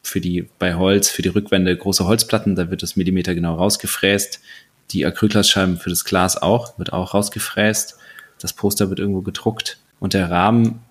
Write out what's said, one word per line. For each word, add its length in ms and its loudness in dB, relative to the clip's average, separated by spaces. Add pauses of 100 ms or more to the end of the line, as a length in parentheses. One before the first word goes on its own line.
für 180 -4
die, 280 -4 (100)
bei 160 0
Holz, 360 4
für 120 -6
die 60 0
Rückwände 480 2
große 300 0
Holzplatten. 500 2
Da 140 -2
wird 120 -6
das 140 -6
Millimeter 380 0
genau 200 0
rausgefräst. 840 0 (500)
Die 140 -2
Acrylglasscheiben 720 2
für 140 -8
das 140 -4
Glas 360 0
auch, 380 0
wird 140 -8
auch 220 -4
rausgefräst. 840 -2 (440)
Das 140 -8
Poster 360 0
wird 80 -4
irgendwo 240 -2
gedruckt. 560 -6 (200)
Und 160 -2
der 160 2
Rahmen 600 4